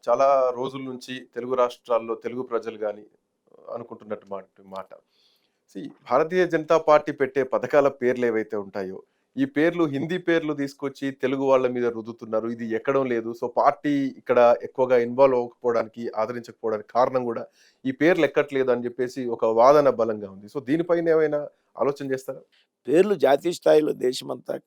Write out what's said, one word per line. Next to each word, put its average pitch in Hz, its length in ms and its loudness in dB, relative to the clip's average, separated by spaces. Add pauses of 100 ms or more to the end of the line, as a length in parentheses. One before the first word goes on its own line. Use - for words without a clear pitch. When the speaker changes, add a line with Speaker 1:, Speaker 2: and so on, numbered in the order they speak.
Speaker 1:
చాలా 127 220 4 (320)
రోజుల 135 300 -8
నుంచి 127 260 -12 (200)
తెలుగు 123 260 -4
రాష్ట్రాల్లో 117 540 -2 (100)
తెలుగు 123 260 -8
ప్రజలు 110 340 -6
కానీ 104 200 -8 (720)
అనుకుంటున్నట్టు 107 580 -14
మాట, 95 120 -14 (300)
మాట. 95 140 -14 (840)
See, 180 140 -14 (220)
భారతీయ 160 340 0 (100)
జనతా 160 240 0 (140)
పార్టీ 151 300 4
పెట్టే 135 220 0 (120)
పథకాల 131 340 2 (120)
పేర్లు 123 300 0
ఏవైతే 110 260 -4 (100)
ఉంటాయో, 95 320 -10 (380)
ఈ 135 80 0 (120)
పేర్లు, 170 280 2 (100)
హిందీ 156 220 -4 (120)
పేర్లు 160 320 0
తీసుకొచ్చి 139 460 -8 (160)
తెలుగు 135 280 -2
వాళ్ళ 131 240 4
మీద 123 120 -2 (100)
రుద్దుతున్నారు. 113 580 -6
ఇది 117 120 -10 (120)
ఎక్కడం 135 340 -2
లేదు. 113 180 -4 (100)
So, 127 60 -6 (120)
పార్టీ 139 340 2 (280)
ఇక్కడ 123 180 0 (280)
ఎక్కువగా 127 380 0
ఇన్వాల్వ్ 127 340 2
అవ్వకపోవడానికి, 117 640 -4 (180)
ఆదరించకపోవడానికి 113 760 -6
కారణం 127 320 2
కూడా 117 160 -6 (440)
ఈ 131 120 -4
పేర్లు 165 280 4
ఎక్కట్లేదు 139 460 0
అని 120 120 -6
చెప్పేసి 123 340 -6 (160)
ఒక - 80 -4 (160)
వాదన 143 300 8 (100)
బలంగా 107 340 -2
ఉంది. 101 200 -20
So, 147 60 -8 (100)
దీనిపైన 170 460 -2
ఏమైనా 151 240 0 (420)
ఆలోచన 143 320 -4
చేస్తారా? 131 280 -10 (460)
Speaker 2:
పేర్లు 190 280 4 (100)
జాతీయ 143 340 2
స్థాయిలో 156 340 4 (120)
దేశమంతా 131 500 -6 (100)